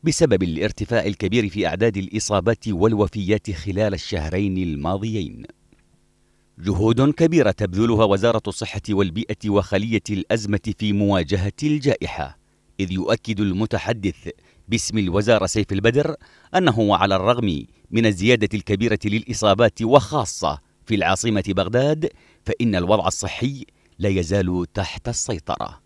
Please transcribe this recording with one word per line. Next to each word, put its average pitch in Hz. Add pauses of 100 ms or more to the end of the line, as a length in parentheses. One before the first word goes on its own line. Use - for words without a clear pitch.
بسبب 143
الارتفاع 90
الكبير 104
في 92
أعداد 95
الإصابات 101
والوفيات 104
خلال 98
الشهرين 92
الماضيين. 87 (1160)
جهود 110
كبيرة 160
تبذلها 107
وزارة 101
الصحة 104
والبيئة 101
وخلية 101
الأزمة 104
في 104
مواجهة 98 (100)
الجائحة، 143 (420)
إذ 92
يؤكد 98
المتحدث 101 (400)
باسم 110
الوزارة 101
سيف 101
البدر 120 (400)
أنه، 143
وعلى 101
الرغم 95 (260)
من 113
الزيادة 107
الكبيرة 107
للإصابات 107
وخاصة 113 (120)
في 110
العاصمة 95
بغداد، 120 (340)
فإن 113
الوضع 90
الصحي 123 (340)
لا 101
يزال 90
تحت -
السيطرة. -